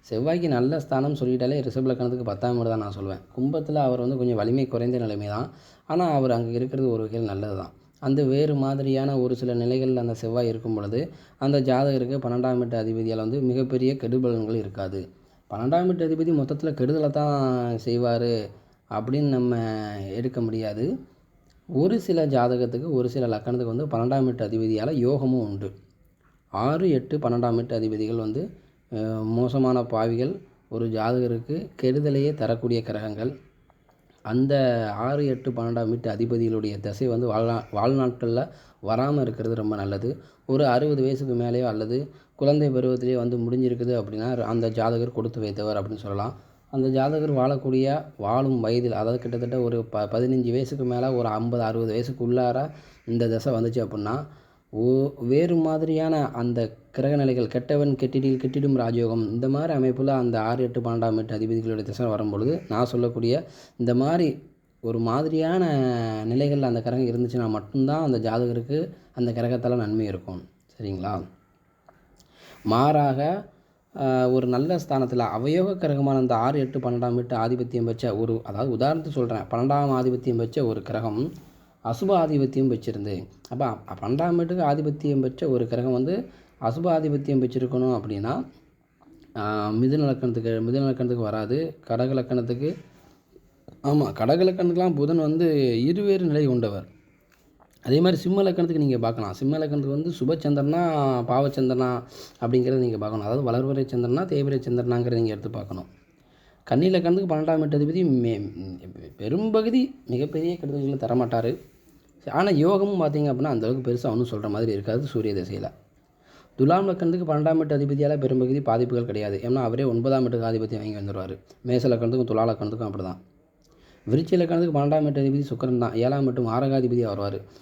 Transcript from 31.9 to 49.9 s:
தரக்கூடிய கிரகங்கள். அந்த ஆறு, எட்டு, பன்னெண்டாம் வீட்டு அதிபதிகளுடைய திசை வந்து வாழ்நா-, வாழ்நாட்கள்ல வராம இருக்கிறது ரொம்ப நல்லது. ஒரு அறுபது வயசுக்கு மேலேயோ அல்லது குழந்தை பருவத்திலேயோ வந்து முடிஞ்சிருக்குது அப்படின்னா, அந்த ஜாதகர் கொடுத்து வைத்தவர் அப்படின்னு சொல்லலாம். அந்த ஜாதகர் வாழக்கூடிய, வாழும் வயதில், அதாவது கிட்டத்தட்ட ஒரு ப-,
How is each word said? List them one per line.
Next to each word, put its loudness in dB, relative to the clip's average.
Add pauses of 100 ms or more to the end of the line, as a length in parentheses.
தரக்கூடிய 0
கிரகங்கள். -6 (840)
அந்த 2 (420)
ஆறு, -2
எட்டு, -2
பன்னெண்டாம் -2
வீட்டு -2
அதிபதிகளுடைய 0
திசை -4
வந்து 0
வாழ்நா-, 0
வாழ்நாட்கள்ல 0 (400)
வராம 0
இருக்கிறது -2
ரொம்ப -2
நல்லது. -4 (380)
ஒரு 2
அறுபது 4
வயசுக்கு 0
மேலேயோ 0
அல்லது -2 (380)
குழந்தை 4
பருவத்திலேயோ 0
வந்து 0
முடிஞ்சிருக்குது 0
அப்படின்னா, -4 (120)
அந்த 0
ஜாதகர் 0
கொடுத்து -4
வைத்தவர் -4
அப்படின்னு -6
சொல்லலாம். -4 (360)
அந்த 0
ஜாதகர் 0
வாழக்கூடிய, 0 (120)
வாழும் 0
வயதில், 0
அதாவது 0
கிட்டத்தட்ட -4
ஒரு 0
ப-, -4